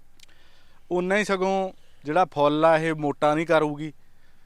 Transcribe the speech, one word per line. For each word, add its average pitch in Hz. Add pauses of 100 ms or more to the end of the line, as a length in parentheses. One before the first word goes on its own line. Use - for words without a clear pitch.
(920)
ਉਨਾ 180
ਹੀ 208
ਸਗੋਂ 190 (320)
ਜਿਹੜਾ 165
ਫੁੱਲ 151
ਆ, 160
ਇਹ 160
ਮੋਟਾ 151
ਨਹੀਂ 160
ਕਰੂਗੀ। 156 (560)